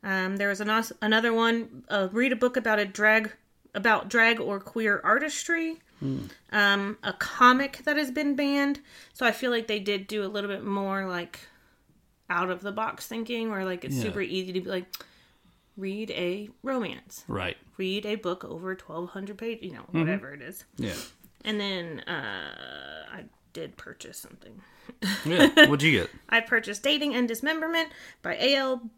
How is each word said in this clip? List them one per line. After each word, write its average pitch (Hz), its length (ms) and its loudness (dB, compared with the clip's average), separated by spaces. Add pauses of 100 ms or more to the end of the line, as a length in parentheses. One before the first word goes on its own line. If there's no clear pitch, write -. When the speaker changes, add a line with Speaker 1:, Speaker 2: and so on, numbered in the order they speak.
Speaker 1:
Um, 190 340 -2
there 202 120 0
was 196 120 -2
an, 208 100 -2 (320)
another 220 300 2
one, 226 560 0
uh, 196 240 0
read 240 200 2
a 254 40 0
book 247 200 2
about 220 220 2
a 208 60 2
drag, 214 480 4 (420)
about 208 340 4
drag 226 300 6
or 202 220 -2
queer 214 420 0
artistry. 320 800 0 (180)
Speaker 2:
Hmm. 135 280 -4 (260)
Speaker 1:
Um, 202 500 2
a 214 120 -4
comic 254 720 4
that 294 120 2
has 294 160 0
been 285 240 0
banned. 285 440 2 (340)
So 254 120 0
I 226 60 4
feel 247 180 -2
like 226 160 -2
they 208 140 -2
did 196 260 -2
do 214 180 -4
a 190 40 -4
little 202 220 -4
bit 196 140 -6
more, 196 420 -2
like, 175 340 -8 (920)
out 180 200 0
of 180 100 -4
the 196 120 -8
box 220 360 -6
thinking, 226 420 -4
where, 190 140 -4
like, 185 200 -4
it's 139 120 -2
Speaker 2:
Yeah. 120 80 0
Speaker 1:
super 202 160 -2
easy 185 320 -4
to 185 80 0
be 185 100 -8
like, 180 240 -6 (840)
read 202 360 -6
a 185 380 -4 (120)
romance. 247 640 -6
Speaker 2:
Right. 92 300 -4 (200)
Speaker 1:
Read 190 300 -4
a 208 80 -2
book 185 300 -4
over 185 320 -8
twelve 175 340 -10
hundred 190 280 -12
pages, 226 260 -8
you 185 80 -10
know, - 120 -16
Speaker 2:
Mm-hmm. 170 160 -2
Speaker 1:
whatever 160 340 -2
it 143 80 -16
is. - 220 -16 (120)
Speaker 2:
Yeah. 107 180 -4 (500)
Speaker 1:
And 208 160 -2
then, 175 400 -6
uh, 76 1120 -10
I - 120 -14 (280)
did - 240 -12
purchase - 420 -16
something. - 420 -20 (640)
Speaker 2:
Yeah. 175 240 8
Speaker 1:
<laughs> - 80 4 (100)
Speaker 2:
What'd 147 160 4
you 156 160 6
get? 85 120 0 (180)
Speaker 1:
I 226 120 4
purchased 226 420 -2
Dating 294 320 0
and 247 120 2
Dismemberment 320 640 -2 (340)
by - 140 -4
A 269 180 2
L 262 280 0 (160)